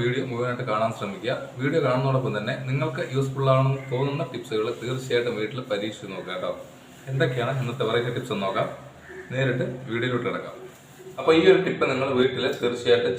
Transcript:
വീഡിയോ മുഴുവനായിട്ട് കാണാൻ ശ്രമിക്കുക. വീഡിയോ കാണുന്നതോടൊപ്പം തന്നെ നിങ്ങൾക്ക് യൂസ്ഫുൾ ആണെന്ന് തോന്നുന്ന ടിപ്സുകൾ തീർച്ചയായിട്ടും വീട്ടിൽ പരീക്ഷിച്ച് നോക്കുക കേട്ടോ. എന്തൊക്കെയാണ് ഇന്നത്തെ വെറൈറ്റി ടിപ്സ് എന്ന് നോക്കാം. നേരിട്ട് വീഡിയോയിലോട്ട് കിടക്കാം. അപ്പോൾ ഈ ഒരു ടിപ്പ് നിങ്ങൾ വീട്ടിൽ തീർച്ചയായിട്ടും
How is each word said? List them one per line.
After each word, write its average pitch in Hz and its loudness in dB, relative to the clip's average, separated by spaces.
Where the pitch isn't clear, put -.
വീഡിയോ 123 0
മുഴുവനായിട്ട് 120 -2
കാണാൻ 110 2
ശ്രമിക്കുക. 101 -4
വീഡിയോ 151 2
കാണുന്നതോടൊപ്പം 127 2
തന്നെ 123 -4
നിങ്ങൾക്ക് 156 -2
യൂസ്ഫുൾ 135 2
ആണെന്ന് 135 4
തോന്നുന്ന 139 0
ടിപ്സുകൾ 110 -2
തീർച്ചയായിട്ടും 123 0
വീട്ടിൽ 117 -6
പരീക്ഷിച്ച് 104 -4
നോക്കുക 90 -8
കേട്ടോ. 92 -4
എന്തൊക്കെയാണ് 131 0
ഇന്നത്തെ 120 -2
വെറൈറ്റി 120 2
ടിപ്സ് - -4
എന്ന് 98 -2
നോക്കാം. 104 0
നേരിട്ട് 131 0
വീഡിയോയിലോട്ട് 120 -2
കിടക്കാം. - -8
അപ്പോൾ 156 6
ഈ - 8
ഒരു 175 10
ടിപ്പ് 127 0
നിങ്ങൾ 131 0
വീട്ടിൽ 123 4
തീർച്ചയായിട്ടും 120 2